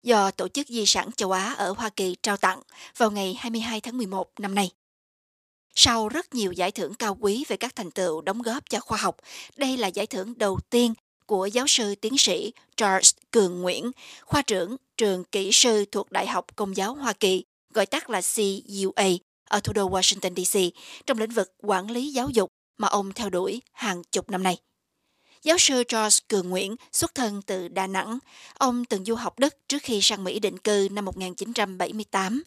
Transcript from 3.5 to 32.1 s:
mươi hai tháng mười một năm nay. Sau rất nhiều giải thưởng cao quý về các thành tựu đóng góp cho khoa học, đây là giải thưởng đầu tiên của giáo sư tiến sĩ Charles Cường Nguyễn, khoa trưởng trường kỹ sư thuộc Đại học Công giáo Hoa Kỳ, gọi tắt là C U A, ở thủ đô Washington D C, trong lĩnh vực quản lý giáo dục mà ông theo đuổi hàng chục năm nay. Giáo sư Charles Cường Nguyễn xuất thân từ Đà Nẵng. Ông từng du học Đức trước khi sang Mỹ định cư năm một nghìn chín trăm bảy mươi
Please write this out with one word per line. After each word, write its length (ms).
mươi 100
hai 200
tháng 160
mười 100
một 220
năm 160
nay. 160
Sau 340
rất 240
nhiều 180
giải 200
thưởng 220
cao 260
quý 280
về 100
các 180
thành 160
tựu 300
đóng 200
góp 280
cho 100
khoa 220
học, 160
đây 200
là 100
giải 200
thưởng 300
đầu 220
tiên 240
của 200
giáo 220
sư 280
tiến 220
sĩ 360
Charles 360
Cường 300
Nguyễn, 300
khoa 160
trưởng 340
trường 260
kỹ 280
sư 400
thuộc 200
Đại 160
học 180
Công 220
giáo 160
Hoa 260
Kỳ, 240
gọi 120
tắt 240
là 120
C 160
U 120
A, 100
ở 100
thủ 140
đô 160
Washington 540
D 140
C, 160
trong 120
lĩnh 140
vực 300
quản 300
lý 200
giáo 180
dục 200
mà 100
ông 260
theo 160
đuổi 320
hàng 280
chục 180
năm 140
nay. 140
Giáo 140
sư 300
Charles 400
Cường 220
Nguyễn 260
xuất 240
thân 320
từ 200
Đà 200
Nẵng. 320
Ông 280
từng 200
du 100
học 240
Đức 140
trước 140
khi 200
sang 220
Mỹ 160
định 180
cư 340
năm 140
một 120
nghìn 180
chín 180
trăm 240
bảy 160
mươi 180